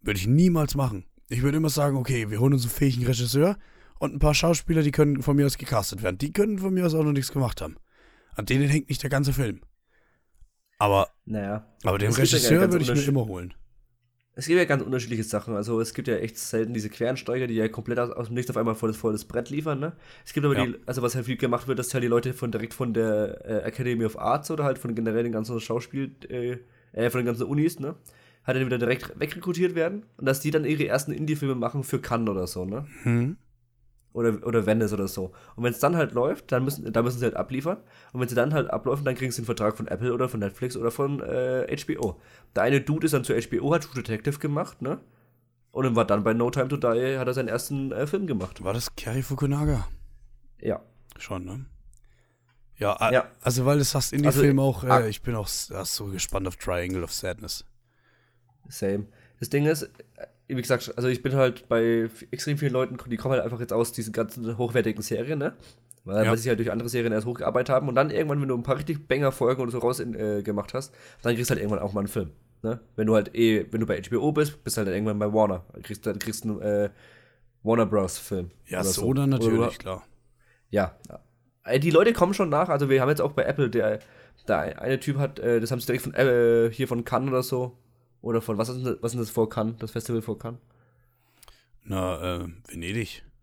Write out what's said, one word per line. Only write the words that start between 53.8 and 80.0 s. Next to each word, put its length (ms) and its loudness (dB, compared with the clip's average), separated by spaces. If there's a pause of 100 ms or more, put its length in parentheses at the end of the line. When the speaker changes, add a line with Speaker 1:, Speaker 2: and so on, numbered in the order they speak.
Speaker 1:
sagst, 300 0
Indie-Film 460 6
Speaker 2:
Also, 100 4
Speaker 1:
auch, 160 -4
äh, 60 -2
Speaker 2:
ah. 160 6
Speaker 1:
ich 160 -6
bin 120 -2
auch 120 -4
s-, 260 -6
ah, 100 -6
so 220 -6
gespannt 420 -2
auf 80 -6
Triangle 480 -2
of 80 -8
Sadness. 540 -8 (1040)
Speaker 2:
Same. 380 -4 (320)
Das 100 -8
Ding 180 2
ist, 200 0 (600)
wie 80 -6
gesagt, 400 -2
also 120 0
ich 140 0
bin 140 0
halt 340 2
bei 140 4 (220)
f-, 260 -10
extrem 260 -2
vielen 160 0
Leuten, 240 0 (120)
die 80 -2
kommen 160 0
halt 100 2
einfach 160 -4
jetzt 140 -6
aus 180 2
diesen 200 -6
ganzen 460 -4
hochwertigen 460 0
Serien, 340 -2
ne? 160 -2 (500)
Weil, 220 2
Speaker 1:
Ja. 60 4
Speaker 2:
weil 60 4
sie 120 -4
halt 80 2
durch 140 -2
andere 180 -4
Serien 240 0
erst 140 0
hochgearbeitet 460 -2
haben. 160 2
Und 60 -4
dann 140 4
irgendwann, 320 0
wenn 60 -2
du 80 0
ein 80 -2
paar 140 0
richtig 300 -6
Banger-Folgen 540 2
oder 100 -2
so 80 -4
raus 200 0
in, 160 -6
äh, 260 -2
gemacht 320 -4
hast, 220 -8 (260)
dann 140 2
kriegst 140 -2
du 40 4
halt 80 -2
irgendwann 220 -2
auch 100 -4
mal 80 0
einen 60 -2
Film, 240 -6 (320)
ne? 160 -4 (160)
Wenn 100 0
du 80 6
halt 220 2
eh, 360 4
wenn 100 -2
du 40 2
bei 160 0
H 80 -14
B 80 -2
O 140 2
bist, 320 0
bist 140 -6
du 40 -2
halt 80 0
irgendwann 300 -2
bei 120 0
Warner. 320 2 (200)
Kriegst, 240 -12
dann 100 -2
kriegst 260 -6
du 160 -4
einen, 20 -10
äh, 280 0 (720)
Warner 240 4
Bros. 320 2
Film 320 -6 (160)
Speaker 1:
Ja, 140 -6
Speaker 2:
oder 100 2
Speaker 1:
so 120 0
Speaker 2:
so. 120 2
Speaker 1:
dann 200 4
Speaker 2:
Oder 100 2
du 80 4
Speaker 1:
natürlich, 240 2
Speaker 2:
ha-, 40 -16
Speaker 1:
klar. 240 -10 (680)